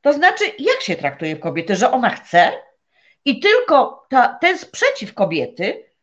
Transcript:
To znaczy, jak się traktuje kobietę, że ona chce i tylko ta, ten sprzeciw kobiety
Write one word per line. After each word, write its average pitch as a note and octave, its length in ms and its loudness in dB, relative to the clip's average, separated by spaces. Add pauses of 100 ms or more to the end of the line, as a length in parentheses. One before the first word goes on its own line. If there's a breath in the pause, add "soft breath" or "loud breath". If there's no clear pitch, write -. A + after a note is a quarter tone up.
To C#4+ 120 2
znaczy, F#4 300 2 (160)
jak B4+ 220 0
się F3+ 140 -4
traktuje D#3 400 -6
kobietę, E3 400 -4
że A3+ 160 2
ona A#3+ 180 0
chce - 420 2 (760)
i C4+ 140 0
tylko G4+ 720 2
ta, - 320 2
ten F4 160 2
sprzeciw - 560 -4
kobiety F3 760 -4 (120)